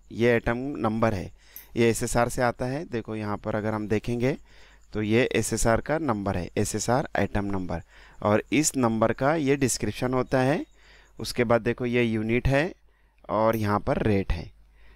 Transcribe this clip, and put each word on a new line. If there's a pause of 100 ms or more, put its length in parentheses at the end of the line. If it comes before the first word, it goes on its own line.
(120)
ये
आइटम (200)
नंबर
है, (460)
ये
एसएसआर
से
आता
है।
देखो
यहाँ
पर
अगर
हम
देखेंगे (560)
तो
ये (120)
एसएसआर
का
नंबर
है,
एसएसआर
आइटम
नंबर, (400)
और (100)
इस
नंबर
का
ये
डिस्क्रिप्शन
होता
है। (540)
उसके
बाद
देखो
ये
यूनिट
है (580)
और
यहाँ
पर
रेट
है। (460)